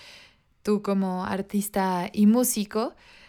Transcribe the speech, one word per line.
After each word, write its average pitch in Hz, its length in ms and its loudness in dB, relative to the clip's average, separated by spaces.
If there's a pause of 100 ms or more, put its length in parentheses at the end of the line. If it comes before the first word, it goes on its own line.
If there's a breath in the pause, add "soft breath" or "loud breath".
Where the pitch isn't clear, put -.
(640 soft breath)
tú 208 180 0
como 190 440 -2
artista 190 880 -2
y 208 120 4
músico, 226 680 2 (320 soft breath)